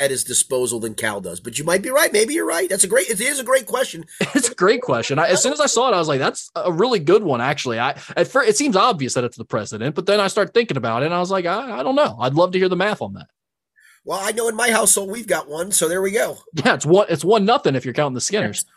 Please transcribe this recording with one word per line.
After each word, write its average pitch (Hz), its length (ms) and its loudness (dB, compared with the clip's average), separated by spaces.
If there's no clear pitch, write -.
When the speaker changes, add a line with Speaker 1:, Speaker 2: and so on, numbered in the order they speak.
Speaker 1:
at 139 60 2
his 127 140 -4
disposal 123 560 -2
than 110 140 -6
Cal 104 260 -4
does. 90 200 -10
But 120 180 -10
you 143 60 -8
might 180 180 2
be 262 80 -6
right. 294 220 2
Maybe 226 220 2
you're 330 120 -2
right. 339 220 -2
That's 226 160 0
a 185 40 -2
great, 247 220 0
it 202 100 -4
is 269 180 -2
a 254 60 -6
great 254 220 0
question. 196 380 -4
Speaker 2:
<laughs> - 140 -2
It's - 160 0
a - 40 -14
great 214 280 2
question. 131 360 -2
I, 165 100 4
as 180 140 2
soon 254 100 0
as 294 80 -2
I 285 60 2
saw 247 240 2
it, 208 40 2
I 180 40 2
was 165 100 0
like, 135 120 0
"That's - 340 -4
a 170 180 -2
really 208 280 2
good 190 240 4
one," 131 160 0
actually. 127 400 -2
I, 131 180 -2
at 175 120 2
first, 247 200 2
it 214 80 4
seems 285 200 2
obvious 196 380 2
that 127 100 0
it's 120 120 -6
the 113 80 -12
president, 113 520 -6
but 185 100 -6
then 208 140 4
I 196 80 2
start - 260 0
thinking 226 220 2
about 117 260 -2
it, 147 40 0
and 170 80 -2
I 175 40 0
was 180 120 -2
like, 190 140 0
"I, 220 360 -4
I - 20 -4
don't 269 140 0
know. 285 240 2
I'd 131 140 0
love 180 180 4
to 185 60 2
hear 185 100 2
the 180 80 -2
math 196 260 0
on 98 120 -8
that." - 120 -16
Speaker 1:
Well, 175 180 -6
I 208 100 -2
know 226 160 -2
in 226 60 -2
my 233 160 0
household, 208 400 2
we've 226 160 -8
got 165 220 -2
one, 170 240 -6
so 165 160 2
there 180 120 -2
we 196 120 0
go. 208 260 -2
Speaker 2:
Yeah, 175 200 2
it's 143 120 -4
one, 185 220 6
it's 160 160 -2
one 202 200 4
nothing 220 300 2
if 123 100 -4
you're 123 100 -8
counting 143 200 0
the 127 60 -6
Skinners. - 440 -2
Speaker 1:
That's, - 120 -20